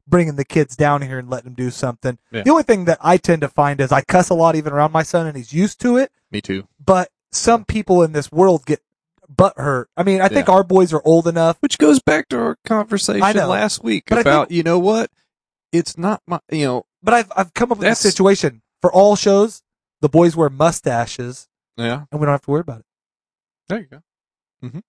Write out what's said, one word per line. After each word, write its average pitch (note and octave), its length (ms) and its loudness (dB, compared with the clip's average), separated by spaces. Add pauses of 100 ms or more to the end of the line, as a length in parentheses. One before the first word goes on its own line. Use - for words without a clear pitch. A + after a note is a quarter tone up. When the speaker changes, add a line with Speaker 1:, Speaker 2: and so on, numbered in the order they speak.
Speaker 1:
bringing D#3+ 280 0
the C#3 80 -4
kids - 320 -2
down D3 260 0
here C3 160 -10
and B2 100 -14
letting B2 240 -10
them - 20 -20
do B2 160 -6
something. B2 460 -8 (140)
Speaker 2:
Yeah. A2+ 140 -8
Speaker 1:
The B3+ 60 4
only D#4 120 4
thing G3 240 -2
that E3 160 0
I F3 160 4
tend D#3+ 240 -2
to C#3+ 60 -4
find C#3+ 320 -2
is C3+ 120 -2
I C#3 100 2
cuss F3+ 280 0
a F#3 40 0
lot E3 220 2
even D3+ 160 -4
around D3 200 0
my D#3+ 100 0
son, E3 240 -4
and D3 100 -10
he's B2 160 -14
used F3+ 280 -2
to B3 180 2
it. C4 120 0 (200)
Speaker 2:
Me G#2 100 -6
too. G2 260 -8 (160)
Speaker 1:
But F3+ 280 0 (220)
some A3+ 340 0
people F#3+ 360 0
in D#3+ 100 0
this D3 200 -6
world F3 320 2
get D3 160 -4 (500)
butthurt. C#3 560 -2 (100)
I F3 80 -2
mean, F#3+ 160 0
I F#3+ 80 2
think G3 180 0
Speaker 2:
Yeah. F#3 80 4
Speaker 1:
our G3 80 6
boys F#3 300 2
are D#3 120 -2
old E3 220 4
enough. E3 340 0
Speaker 2:
Which - 180 -4
goes D4+ 220 4
back - 280 -2
to B3+ 100 -6
our A#3 260 -4
conversation G#3 600 -2
Speaker 1:
I G3+ 80 2
know. G3 160 0
Speaker 2:
last G3+ 340 -4
week A3 240 -4
Speaker 1:
But A3 120 0
I - 20 2
Speaker 2:
about, C#3+ 280 2
Speaker 1:
think E3+ 80 -8
Speaker 2:
you E3+ 60 0
know E3+ 160 0
what? G#3+ 320 -2 (640)
It's E3+ 260 -4
not F#3+ 300 -4
my, E3+ 100 -6 (100)
you D#3 160 -2
know. B2+ 220 -4 (160)
Speaker 1:
But A3 120 0
I've, A3+ 220 0
I've F#3+ 160 -2
come B3 200 -2
up G#3+ 60 -2
with F#3 100 -4
a - 20 2
Speaker 2:
That's A3+ 100 -2
Speaker 1:
situation. F#3 600 0 (180)
For F3 120 2
all G3+ 240 6
shows, G3+ 480 0 (360)
the D3 80 0
boys E3 280 2
wear D#3+ 120 0
mustaches. B2+ 1000 -4 (280)
Speaker 2:
Yeah. A#2+ 360 -6
Speaker 1:
And D3+ 80 -8
we D3+ 40 -2
don't D3 100 2
have C#3 80 -4
to - 100 -8
worry D3+ 80 -2
about D3+ 200 -12
it. - 60 -20 (840)
Speaker 2:
There A#2+ 120 -8
you C3 60 -18
go. C3+ 140 -20 (600)
Mm-hmm. B2 160 -16 (100)